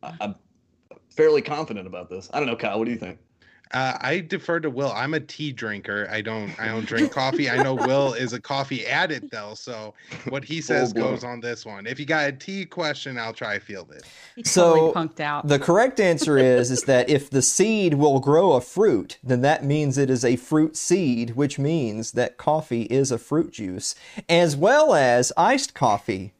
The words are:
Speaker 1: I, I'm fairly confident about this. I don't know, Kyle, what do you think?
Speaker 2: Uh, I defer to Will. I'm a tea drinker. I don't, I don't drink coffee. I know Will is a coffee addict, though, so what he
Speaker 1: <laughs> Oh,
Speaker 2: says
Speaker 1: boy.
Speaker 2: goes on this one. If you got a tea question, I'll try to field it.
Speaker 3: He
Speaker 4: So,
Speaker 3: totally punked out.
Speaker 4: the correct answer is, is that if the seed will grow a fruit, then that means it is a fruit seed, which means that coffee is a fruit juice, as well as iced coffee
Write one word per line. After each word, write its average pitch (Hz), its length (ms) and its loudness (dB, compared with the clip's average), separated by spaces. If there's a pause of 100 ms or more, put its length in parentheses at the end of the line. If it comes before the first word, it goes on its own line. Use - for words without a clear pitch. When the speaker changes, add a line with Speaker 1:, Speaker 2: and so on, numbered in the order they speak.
Speaker 1:
I, 165 200 -16
I'm 208 120 -6 (760)
fairly 156 320 4
confident 120 440 -6
about 90 220 -12
this. 95 240 -12
I - 60 -2
don't 143 100 -2
know, 117 80 -4
Kyle, 104 220 -4
what 113 80 0
do 123 60 -4
you 113 40 -6
think? 90 220 -12 (520)
Speaker 2:
Uh, 127 300 -2
I 151 200 -4
defer 170 400 -4
to 156 100 -4
Will. 131 220 -2
I'm 123 200 -4
a 160 80 -2
tea 151 320 -10
drinker. 104 580 -6
I 107 120 -6
don't, 107 360 -8
I 110 100 -6
don't 110 180 -6
drink - 260 0
coffee. 135 380 -2
I 123 120 0
know 131 120 0
Will 131 400 0
is 120 180 -6
a 120 80 -8
coffee 135 460 -6
addict, 143 440 -4
though, 107 220 -12
so 110 400 -14 (380)
what 131 120 -6
he 151 140 -10
Speaker 1:
<laughs> - 0 -
Oh, 165 60 -6
Speaker 2:
says 135 320 0
Speaker 1:
boy. 117 60 0
Speaker 2:
goes 127 220 -2
on 120 200 -12
this 120 240 -10
one. 101 200 -14
If 131 140 -10
you 147 60 -10
got 147 240 0
a - 20 -10
tea 190 320 -10
question, 147 540 -8
I'll 113 160 -8
try 104 240 -6
to - 40 -8
field 95 300 -16
it. 73 120 -20 (320)
Speaker 3:
He 233 80 -16
Speaker 4:
So, 170 300 6
Speaker 3:
totally 160 180 4 (140)
punked - 140 -12
out. 147 280 -4
Speaker 4:
the 143 100 4
correct 220 420 2
answer 160 380 4
is, 127 320 6
is 123 140 -4
that 127 260 4
if 143 180 2
the 135 140 2
seed 196 500 2
will 139 280 4
grow 160 320 4
a 135 100 4
fruit, 175 600 0
then 123 200 2
that 143 240 2
means 143 320 0
it 139 100 2
is 127 160 0
a 123 120 4
fruit 156 380 0
seed, 120 640 0
which 139 220 -2
means 139 540 -2
that - 260 -2
coffee 147 460 -2
is 131 280 0
a 113 60 -2
fruit 156 340 -2
juice, 95 420 -8 (360)
as 170 260 4
well 254 380 4
as 127 420 4
iced 240 380 2
coffee 101 640 -2